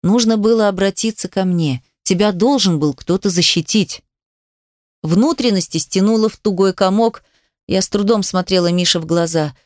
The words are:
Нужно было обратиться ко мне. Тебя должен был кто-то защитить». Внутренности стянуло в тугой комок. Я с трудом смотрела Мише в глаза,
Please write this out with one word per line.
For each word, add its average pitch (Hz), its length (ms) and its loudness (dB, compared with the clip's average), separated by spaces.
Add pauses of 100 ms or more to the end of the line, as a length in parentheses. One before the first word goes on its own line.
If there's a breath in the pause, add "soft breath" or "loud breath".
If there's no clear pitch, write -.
Нужно 220 340 2
было 214 320 2
обратиться 196 580 -4
ко 190 160 -4
мне. 165 400 -2 (200)
Тебя 180 280 0
должен 196 480 2
был 143 140 0
кто-то - 360 -2
защитить». 175 760 0 (1000)
Внутренности 202 760 0
стянуло 214 500 0
в - 80 -8
тугой 190 360 0
комок. 202 500 0 (440)
Я 190 140 0
с - 80 -4
трудом 208 340 0
смотрела 180 480 0
Мише 175 280 0
в 165 60 -6
глаза, 165 500 -2 (100)